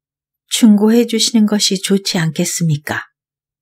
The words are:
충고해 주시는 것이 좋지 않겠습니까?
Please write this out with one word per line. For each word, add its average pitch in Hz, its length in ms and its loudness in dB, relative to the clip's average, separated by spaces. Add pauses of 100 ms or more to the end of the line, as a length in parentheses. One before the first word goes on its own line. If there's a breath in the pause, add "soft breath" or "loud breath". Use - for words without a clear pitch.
(480)
충고해 214 580 4
주시는 220 400 0
것이 202 360 -2
좋지 196 360 -2
않겠습니까? 160 840 -4 (600)